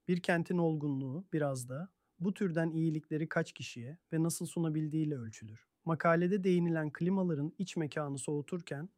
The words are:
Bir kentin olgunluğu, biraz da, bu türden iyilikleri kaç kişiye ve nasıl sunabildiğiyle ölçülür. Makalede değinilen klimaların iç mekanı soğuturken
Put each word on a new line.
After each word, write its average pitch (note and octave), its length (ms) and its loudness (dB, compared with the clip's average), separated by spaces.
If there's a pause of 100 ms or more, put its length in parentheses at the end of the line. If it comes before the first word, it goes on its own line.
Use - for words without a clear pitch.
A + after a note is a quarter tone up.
Bir F3+ 140 2
kentin F3 360 4
olgunluğu, D3 760 0
biraz B2+ 360 0
da, D3 200 -6 (320)
bu F#3+ 140 0
türden E3 360 2
iyilikleri D#3+ 580 0
kaç E3 240 0
kişiye B2+ 460 -12 (140)
ve D#3+ 100 2
nasıl E3+ 240 0
sunabildiğiyle D#3 720 0
ölçülür. A2 500 -10 (180)
Makalede E3+ 600 2
değinilen E3+ 480 2
klimaların F3 680 0
iç - 180 -6
mekanı D3 420 -2
soğuturken D3+ 800 -4